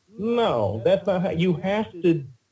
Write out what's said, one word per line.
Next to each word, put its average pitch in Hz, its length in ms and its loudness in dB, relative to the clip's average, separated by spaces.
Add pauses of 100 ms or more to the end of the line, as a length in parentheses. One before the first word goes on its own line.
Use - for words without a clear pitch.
(180)
no, 156 640 0
that's 190 220 2
not 175 160 0
how, 190 80 -2
you 175 240 2
have 208 360 -2 (120)
to 165 200 2 (300)